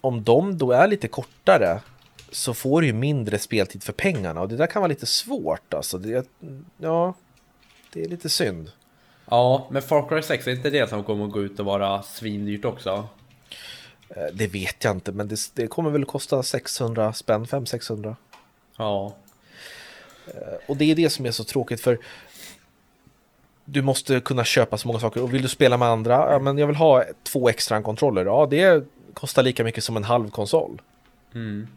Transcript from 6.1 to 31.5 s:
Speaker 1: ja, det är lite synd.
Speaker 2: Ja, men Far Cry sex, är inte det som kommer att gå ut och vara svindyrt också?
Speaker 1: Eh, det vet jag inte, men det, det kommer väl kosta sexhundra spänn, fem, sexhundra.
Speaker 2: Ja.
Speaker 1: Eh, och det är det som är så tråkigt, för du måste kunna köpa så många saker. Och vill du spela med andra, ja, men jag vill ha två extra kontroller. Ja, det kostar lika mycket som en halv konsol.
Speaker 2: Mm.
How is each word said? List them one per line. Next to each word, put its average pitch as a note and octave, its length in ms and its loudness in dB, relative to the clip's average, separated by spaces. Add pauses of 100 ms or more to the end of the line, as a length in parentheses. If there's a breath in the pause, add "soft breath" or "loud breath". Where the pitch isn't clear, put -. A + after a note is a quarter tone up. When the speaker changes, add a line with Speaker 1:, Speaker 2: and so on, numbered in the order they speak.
Speaker 1:
ja, E3+ 360 0 (800)
det E3 100 -8
är E3 60 -6
lite E3+ 200 -8
synd. F2+ 420 -2 (580 soft breath)
Speaker 2:
Ja, B2+ 420 4
men C3+ 100 -2
Far D3 280 0
Cry D#3 120 0
sex, D#3 260 -4
är B2+ 40 -2
inte B2+ 180 -2
det C3+ 200 2
som G#2 140 -4
kommer G#2 220 -2
att G2+ 60 -6
gå G#2 100 -2
ut G2 180 -6
och G2+ 60 -4
vara G2 380 0
svindyrt G#2 600 -8
också? G#2 420 -4 (1000 loud breath)
Speaker 1:
Eh, F2 140 -10 (100)
det G#2 140 -4
vet F#2 360 -6
jag A2 120 2
inte, F#2+ 160 -8
men G#2 160 -6
det, G#2+ 80 -6 (180)
det A2+ 140 -4
kommer D#3+ 220 -2
väl D3 160 0
kosta C3+ 380 -4
sexhundra A2+ 680 -4
spänn, A2 340 -2
fem, C3+ 180 -4
sexhundra. G#2+ 500 -8 (640)
Speaker 2:
Ja. G2+ 380 -4 (1120 loud breath)
Speaker 1:
Eh, - 60 -14 (340)
och C#3+ 100 -4
det D3+ 140 4
är D#3 40 4
det D#3+ 140 4
som C3 160 -4
är A#2 60 -2
så A2+ 120 -6
tråkigt, A#2+ 380 -4
för A#2+ 180 2 (1700 loud breath)
du C#3+ 160 -2
måste C3+ 380 0
kunna B2 240 -2
köpa A2+ 340 2
så - 100 -6
många A#2 120 -2
saker. A#2 240 -2
Och B2 100 -2
vill C3 80 2
du C3 60 -2
spela B2 300 4
med B2 100 4
andra, A#2 440 4
ja, C#3+ 80 6
men C#3 180 0
jag D3 100 4
vill D3 80 0
ha D3 280 6 (200)
två B2 260 2
extra A2 320 0
kontroller. A2 440 0
Ja, C3 240 4
det D#3+ 340 6 (300)
kostar - 300 2
lika B2+ 200 2
mycket A2+ 200 -2
som A2+ 140 -4
en G2+ 60 -2
halv A2+ 260 2
konsol. - 520 -2 (540)
Speaker 2:
Mm. A2 420 -8